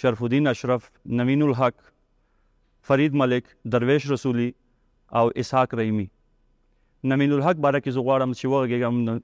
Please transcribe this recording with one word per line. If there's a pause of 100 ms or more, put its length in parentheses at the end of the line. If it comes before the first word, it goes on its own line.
شرف
الدین
اشرف، (300)
نوین
الحق، (1040)
فرید
ملک، (220)
درویش
رسولی (720)
او (180)
اسحاق
رحیمی. (920)
نوین
الحق
باره
کې
زه
غواړم
چې
وغږیږم. (300)